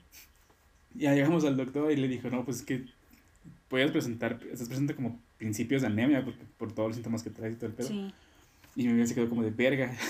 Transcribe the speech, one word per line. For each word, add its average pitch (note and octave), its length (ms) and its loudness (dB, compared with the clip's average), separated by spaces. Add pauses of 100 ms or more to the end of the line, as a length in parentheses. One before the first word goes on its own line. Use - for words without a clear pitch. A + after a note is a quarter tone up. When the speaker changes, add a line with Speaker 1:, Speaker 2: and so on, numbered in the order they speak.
(960)
Speaker 1:
Y A#2+ 40 -12
ya C#3+ 140 4
llegamos D3+ 320 6
al C3+ 120 4
doctor C#3+ 340 0
y D3 60 2
le C3+ 100 2
dijo, B2 220 -4
"No, B2 160 -2
pues B2 120 -4
es - 80 -12
que C3 200 -4 (840)
puedes C3+ 240 2
presentar, A#2 480 -2 (120)
estás B2 160 -8
presente C#3 280 -2
como A#2+ 240 -6 (180)
principios A#2 440 0
de B2 60 0
anemia A#2+ 360 4
porque, - 200 -10 (140)
por G#2+ 160 -8
todos A2 160 0
los A2+ 60 -4
síntomas A2+ 280 -4
que G#2+ 60 -10
traes A2 240 -6
y A2+ 40 -10
todo A#2 100 -6
el G#2+ 80 -8
pedo". B2 140 -4
Speaker 2:
Sí. G3+ 240 -6 (600)
Speaker 1:
Y A#2+ 80 0
mi A#2+ 80 4
amiga A#2 160 6
se A#2 80 -2
quedó A#2 140 2
como A#2 140 0
de, G#2+ 80 0
"Verga". B2+ 400 2 (180)